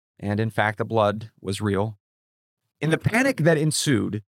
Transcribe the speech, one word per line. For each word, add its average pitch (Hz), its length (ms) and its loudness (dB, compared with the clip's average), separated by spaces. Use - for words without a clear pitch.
and 101 220 -2
in 113 80 0
fact, 107 300 0
the 113 60 -2
blood 110 460 0
was 98 200 -6
real. 104 380 -2
In 151 100 0
the 160 60 2
panic 254 420 0
that 160 200 4
ensued, 107 640 -2